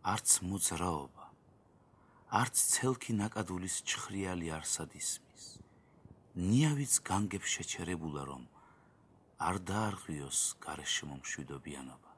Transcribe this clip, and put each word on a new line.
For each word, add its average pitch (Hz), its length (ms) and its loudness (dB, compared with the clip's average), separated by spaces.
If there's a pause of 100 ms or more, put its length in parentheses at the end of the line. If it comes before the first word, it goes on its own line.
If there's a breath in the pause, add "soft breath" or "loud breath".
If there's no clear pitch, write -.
არც 101 240 2 (160)
მოძრაობა, 87 800 0 (1040 loud breath)
არც 113 260 4 (120)
ცელქი 127 480 2
ნაკადულის 95 640 -2
ჩხრიალი 92 720 -2
არსად 80 400 -4
ისმის. - 520 -8 (920 loud breath)
ნიავიც 135 640 4
განგებ 98 480 -2
შეჩერებულა, 80 800 -4
რომ 65 160 -12 (960 loud breath)
არ 90 160 2
დაარღვიოს 92 840 -2 (200)
გარეშემო 73 560 -4
მშვიდობიანობა 69 1000 -10